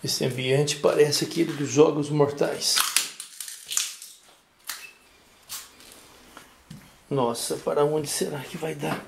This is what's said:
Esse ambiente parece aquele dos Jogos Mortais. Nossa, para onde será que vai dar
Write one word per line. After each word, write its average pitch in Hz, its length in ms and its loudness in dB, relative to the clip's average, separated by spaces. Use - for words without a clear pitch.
Esse - 200 -2
ambiente 135 520 2
parece - 500 4
aquele 160 280 0
dos 143 140 -2
Jogos 147 440 4
Mortais. 143 640 0
Nossa, 131 480 0
para - 260 0
onde 147 240 0
será 143 340 -4
que 131 140 -12
vai 156 200 -6
dar 151 320 -6